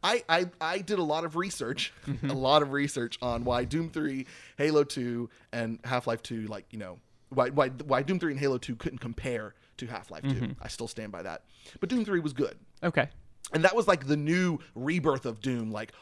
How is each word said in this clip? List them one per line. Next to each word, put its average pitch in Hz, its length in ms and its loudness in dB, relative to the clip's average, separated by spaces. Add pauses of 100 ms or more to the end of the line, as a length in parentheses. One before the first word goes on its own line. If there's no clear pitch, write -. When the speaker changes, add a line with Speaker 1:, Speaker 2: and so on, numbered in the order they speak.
Speaker 1:
I, 226 240 2
I, 170 180 4 (140)
I 165 200 -2
did 190 200 0
a 175 40 2
lot 156 200 0
of 160 140 -4
research, 143 640 -4
<laughs> - 60 -20
Speaker 2:
Mm-hmm. 139 260 -2
Speaker 1:
a - 20 -2
lot 139 300 6
of 135 100 0
research 139 480 -2
on 120 240 -2
why 123 180 2
Doom 156 260 -2
three, 139 380 -4 (300)
Halo 151 260 6
two, 120 460 -4 (240)
and 113 320 -4
Half-Life 120 360 -2
two, 110 260 -8
like, 104 240 -10
you 110 80 -12
know, 92 200 -12 (300)
why, 131 200 2
why, 139 200 4
why 131 340 0
Doom 180 160 0
three 160 120 0
and 139 100 -4
Halo 135 160 2
two 127 180 -6
couldn't 131 240 -6
compare 117 560 -6 (220)
to 123 100 -10
Half-Life 92 360 -12
two. 139 60 0
Speaker 2:
Mm-hmm. 123 320 -4
Speaker 1:
I - 60 -10
still - 220 -8
stand 104 240 -10
by 85 100 -10
that. 82 200 -10 (360)
But 185 80 -2
Doom 233 160 2
three 196 160 2
was 151 140 -2
good. 135 220 -2 (280)
Speaker 2:
Okay. 151 240 2 (460)
Speaker 1:
And 160 120 6
that 190 100 6
was, 226 140 4
like, 139 180 4
the 147 100 4
new 165 420 2 (140)
rebirth 139 520 0
of 110 160 -6
Doom. 120 280 -2
Like, 107 220 -8 (100)